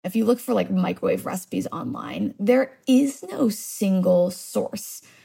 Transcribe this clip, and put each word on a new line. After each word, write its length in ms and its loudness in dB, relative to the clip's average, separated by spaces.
If 100 -6
you 100 2
look 140 4
for, 140 -6
like, 180 2
microwave 560 0
recipes 460 -6
online, 680 -6
there 480 2
is 420 2
no 200 0
single 840 2
source 720 -6